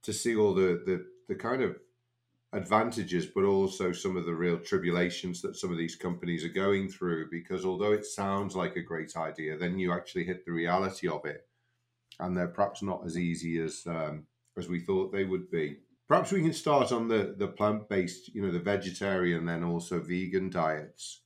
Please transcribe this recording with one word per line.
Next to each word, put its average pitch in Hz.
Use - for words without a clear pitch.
to 107
see 117
all 104
the, 90
the, 90
the 98
kind -
of 92
advantages, 98
but 98
also 95
some 92
of 85
the 85
real 85
tribulations 87
that -
some 90
of 85
these 82
companies 87
are 85
going 95
through, 82
because 92
although 92
it 104
sounds 98
like 90
a 85
great 80
idea, 78
then 90
you 90
actually 87
hit 90
the 87
reality 90
of 76
it, -
and 90
they're 90
perhaps 101
not 98
as 85
easy 82
as, 80
um, 78
as 85
we 87
thought 95
they 98
would 92
be. 76
Perhaps 165
we 190
can 160
start 135
on 117
the, 110
the 98
plant-based, 104
you 101
know, 95
the 87
vegetarian, 92
then 85
also 85
vegan 90
diets 78